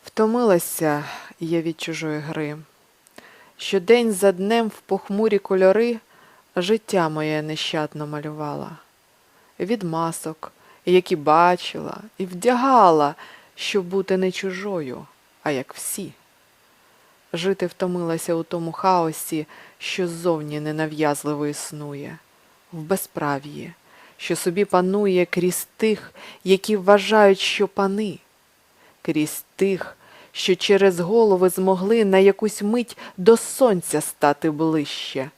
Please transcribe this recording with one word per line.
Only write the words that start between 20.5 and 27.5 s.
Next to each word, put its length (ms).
ненав'язливо 840
існує, 720
в 80
безправ'ї, 920
що 200
собі 280
панує 600
крізь 500
тих, 360
які 320
вважають, 640
що 300